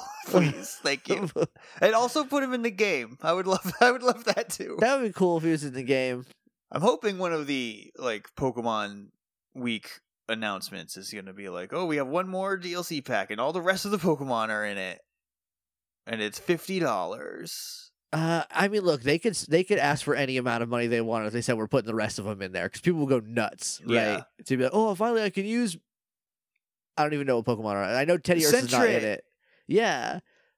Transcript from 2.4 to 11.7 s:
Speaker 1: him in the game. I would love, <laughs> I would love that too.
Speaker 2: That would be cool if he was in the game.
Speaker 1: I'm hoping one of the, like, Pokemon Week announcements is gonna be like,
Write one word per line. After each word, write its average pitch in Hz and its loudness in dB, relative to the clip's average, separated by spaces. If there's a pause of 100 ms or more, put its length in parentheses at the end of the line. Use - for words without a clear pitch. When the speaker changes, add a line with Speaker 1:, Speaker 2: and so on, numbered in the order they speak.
Speaker 1:
him 254 -4
in 240 -2
the 233 0
game. 156 0
I 160 2
would 185 -2
love, 185 0
<laughs> - 6
I 247 8
would 247 -2
love 240 2
that 226 0
too. - -8
Speaker 2:
That 269 4
would 240 0
be 185 -6
cool 175 4
if 156 -4
he 165 2
was 151 0
in 135 -8
the 127 -6
game. 127 0 (460)
Speaker 1:
I'm 143 -2
hoping 220 2
one 180 -2
of 151 -2
the, 117 -4
like, 113 -4 (100)
Pokemon 110 -2 (460)
Week 120 -6 (400)
announcements 101 -6
is 95 -14
gonna 95 -12
be 98 -12
like, 90 -8